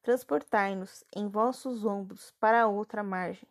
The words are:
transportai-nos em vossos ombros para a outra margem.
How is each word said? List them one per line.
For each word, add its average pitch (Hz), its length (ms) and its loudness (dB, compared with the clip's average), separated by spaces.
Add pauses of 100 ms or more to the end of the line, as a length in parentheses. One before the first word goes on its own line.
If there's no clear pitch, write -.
transportai-nos 208 1000 -2 (120)
em 208 140 -6
vossos 226 560 -2
ombros 202 540 -6
para 226 240 6
a 226 60 6
outra 208 340 -4
margem. 185 480 -6